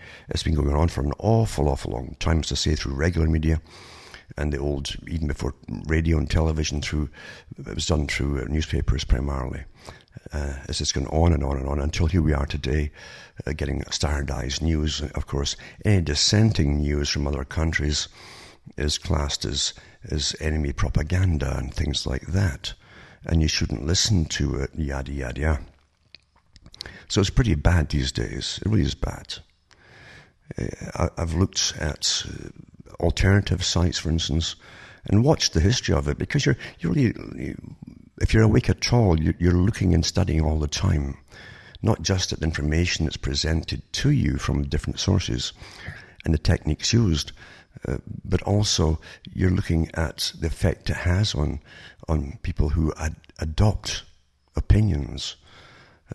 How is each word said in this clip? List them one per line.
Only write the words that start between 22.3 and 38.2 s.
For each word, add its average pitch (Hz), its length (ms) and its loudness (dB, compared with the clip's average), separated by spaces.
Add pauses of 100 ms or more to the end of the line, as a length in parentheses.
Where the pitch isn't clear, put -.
And 82 180 2
you 78 60 4
shouldn't - 380 -2
listen 85 400 2
to 69 300 -2
it, 67 180 -4
yada, 69 380 -4
yada, 65 280 -6
yada. 78 200 2 (1500)
So - 120 2
it's 98 100 2
pretty 117 240 4
bad 76 340 4
these 67 240 0
days. - 520 -6
It - 40 0
really 98 160 4
is 71 100 0
bad. - 400 -6 (1200)
Uh, - 100 -4 (280)
I, - 280 -2
I've 82 120 -2
looked - 440 0
at, - 500 -2
uh, - 200 -12 (520)
alternative 95 640 4
sites, 87 340 0
for 82 120 -4
instance, 80 460 0 (500)
and 104 180 6
watched - 280 2
the 82 80 4
history 95 340 2
of 71 140 0
it, 71 100 -2
because - 260 -2
you're, 131 140 2 (220)
you're 170 120 -2
really, 139 220 2 (1040)